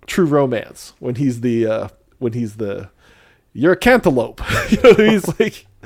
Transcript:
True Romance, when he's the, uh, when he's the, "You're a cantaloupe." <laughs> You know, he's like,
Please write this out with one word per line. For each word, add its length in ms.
True 200
Romance, 760
when 160
he's 240
the, 260
uh, 220
when 160
he's 240
the, 320
"You're 200
a 40
cantaloupe." 640
<laughs> 140
You 140
know, 120
he's 440
like, 260